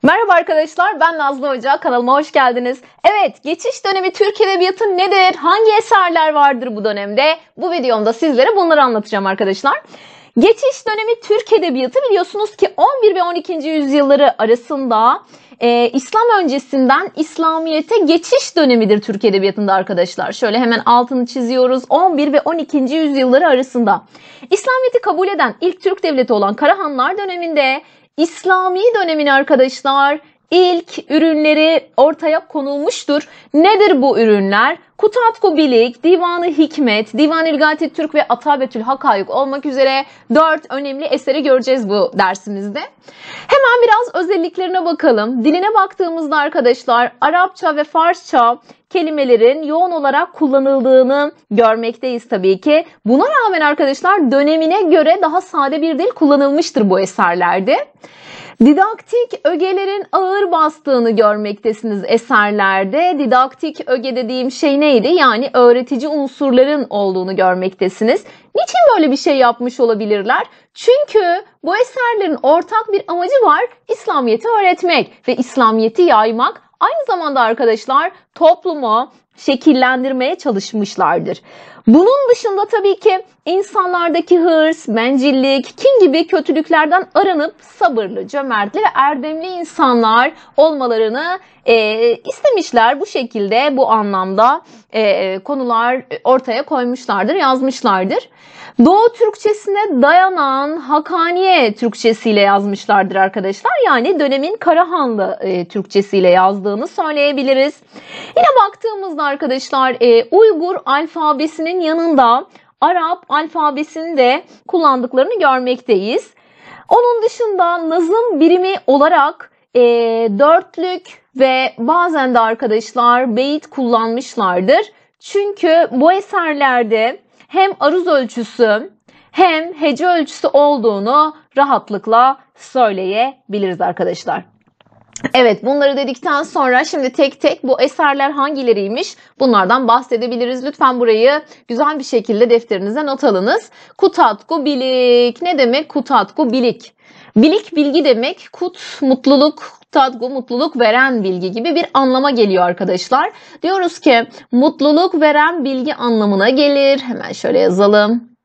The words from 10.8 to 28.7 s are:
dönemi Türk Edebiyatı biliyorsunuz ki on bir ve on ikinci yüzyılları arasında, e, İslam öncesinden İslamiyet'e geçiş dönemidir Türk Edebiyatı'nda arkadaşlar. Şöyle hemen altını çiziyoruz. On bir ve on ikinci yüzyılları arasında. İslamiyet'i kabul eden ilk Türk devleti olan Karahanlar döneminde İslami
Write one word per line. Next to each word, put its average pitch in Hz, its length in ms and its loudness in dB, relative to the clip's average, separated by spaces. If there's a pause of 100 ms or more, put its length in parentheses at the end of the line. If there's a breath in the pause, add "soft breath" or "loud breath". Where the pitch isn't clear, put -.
dönemi 440 340 -4
Türk 440 320 -2
Edebiyatı 262 460 -2 (100)
biliyorsunuz 403 480 -2
ki - 200 0
on 494 260 2
bir 427 120 4
ve 370 80 -2
on 349 120 -4
ikinci 320 340 -8
yüzyılları 285 760 2
arasında, 240 800 0 (380 soft breath)
e, 240 280 2
İslam 277 380 -2 (120)
öncesinden 277 760 -2
İslamiyet'e 320 840 -2
geçiş 339 580 0
dönemidir 226 440 2
Türk 208 240 -8
Edebiyatı'nda 196 480 0
arkadaşlar. 185 600 -2
Şöyle 220 260 -2
hemen 233 280 0
altını 247 400 2
çiziyoruz. 254 640 -2
On 330 300 2
bir 294 140 0
ve 294 80 2
on 330 180 -4
ikinci 277 360 -4
yüzyılları 285 540 2
arasında. 247 540 -2 (480 loud breath)
İslamiyet'i 508 500 0
kabul 381 280 -2
eden 302 320 -2
ilk 370 220 -4
Türk 381 200 -4
devleti 269 300 0
olan 208 220 0
Karahanlar 302 640 -2
döneminde 330 640 -4 (340 soft breath)
İslami 370 640 -2 (140)